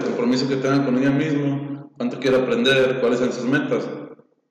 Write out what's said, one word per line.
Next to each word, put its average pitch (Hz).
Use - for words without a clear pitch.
compromiso 123
que 139
tenga 139
con 127
ella 139
misma, 143
cuánto 123
quiere 131
aprender, 127
cuáles 120
sean 117
sus -
metas. 127